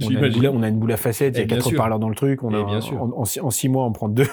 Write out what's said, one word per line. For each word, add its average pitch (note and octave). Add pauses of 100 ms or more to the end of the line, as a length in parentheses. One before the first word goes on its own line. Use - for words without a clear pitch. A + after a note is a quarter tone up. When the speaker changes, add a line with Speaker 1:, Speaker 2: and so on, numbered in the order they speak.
Speaker 1:
on -
a -
une G#2+
Speaker 2:
J'imagine. A2
Speaker 1:
boule B2+
à, C#3
on A#2+
a G#2+
une A2
boule A2+
à A2+
facettes, B2+
il A2+
y -
a G#2
Speaker 2:
Et -
bien A#2+
Speaker 1:
quatre B2
Speaker 2:
sûr. A#2+
Speaker 1:
haut-parleurs A2
dans A2
le A2
truc, C#3
on A#2+
Speaker 2:
Et G#2+
Speaker 1:
a, G#2
Speaker 2:
bien G2+
sûr. -
Speaker 1:
en, B2
en B2
six, -
en D3
six -
mois, C3
on A#2
prend -
deux, B2